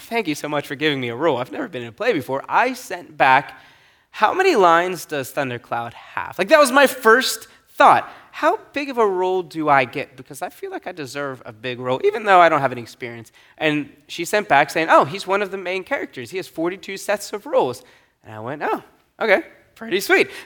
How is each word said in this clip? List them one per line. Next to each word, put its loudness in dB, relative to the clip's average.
thank -4
you -4
so -8
much -4
for -8
giving -2
me -4
a -6
role. 2
I've -6
never -8
been -10
in -10
a -16
play -2
before," -4
I 2
sent -14
back, 2
"How 0
many 2
lines 4
does -6
Thundercloud -6
have?" -10
Like, -2
that 6
was 4
my 6
first 2
thought. 4
"How -2
big -6
of -6
a 2
role 0
do -6
I 6
get? -8
Because -18
I -8
feel -14
like -12
I -12
deserve -10
a -14
big -10
role, -2
even 0
though 6
I 8
don't 2
have 0
any -8
experience." -14
And -2
she -10
sent -2
back 4
saying, -2
"Oh, 6
he's -6
one 0
of -4
the -8
main -6
characters. -8
He -10
has -8
forty-two -6
sets -6
of -12
roles." -2
And -20
I -14
went, -10
"Oh, -4
okay, 2
pretty -4
sweet." 2